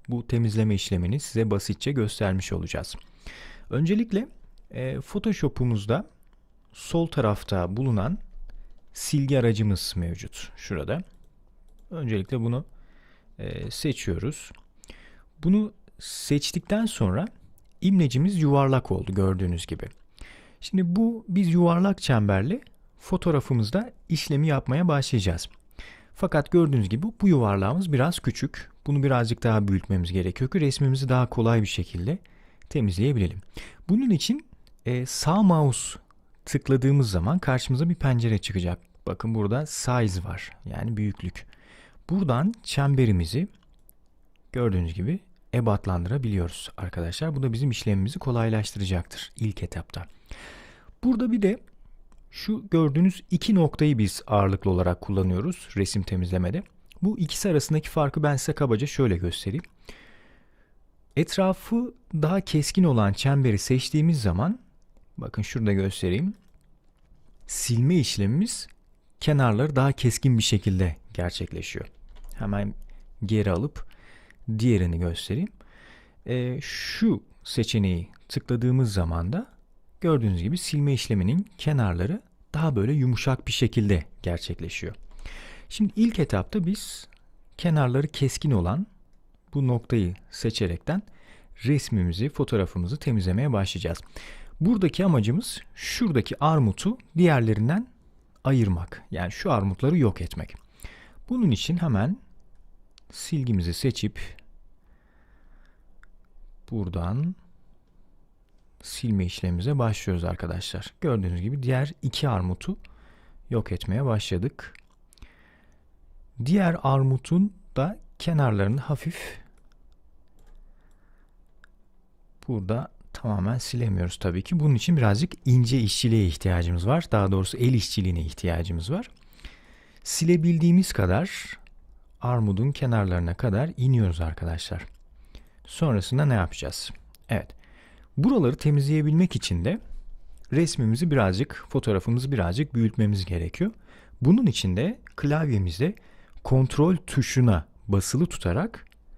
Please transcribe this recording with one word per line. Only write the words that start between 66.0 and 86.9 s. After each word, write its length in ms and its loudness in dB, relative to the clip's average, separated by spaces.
silme 480 2
işlemimiz 720 0
kenarları 560 2
daha 160 4
keskin 460 2
bir 60 2
şekilde 520 2
gerçekleşiyor. 720 -8
Hemen 340 -2
geri 260 2
alıp 340 -2
diğerini 400 2
göstereyim. 500 -4
Ee, 340 -4
şu 600 -2
seçeneği 640 0
tıkladığımız 640 0
zaman 400 -2
da 200 -6
gördüğünüz 400 2
gibi 160 -2
silme 360 0
işleminin 540 0
kenarları 640 0
daha 220 0
böyle 180 2
yumuşak 540 0
bir 40 -4
şekilde 540 2
gerçekleşiyor. 720 -8
Şimdi 260 -2
ilk 240 2
etapta 460 0
biz 420 -8